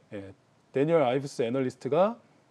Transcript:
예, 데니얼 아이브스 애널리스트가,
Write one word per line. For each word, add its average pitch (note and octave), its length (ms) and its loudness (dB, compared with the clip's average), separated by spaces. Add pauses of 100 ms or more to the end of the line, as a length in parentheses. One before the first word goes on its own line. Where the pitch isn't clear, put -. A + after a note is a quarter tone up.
(140)
예, F#2+ 200 -14 (380)
데니얼 D#3 300 2
아이브스 C3+ 400 0
애널리스트가, C3+ 760 0 (320)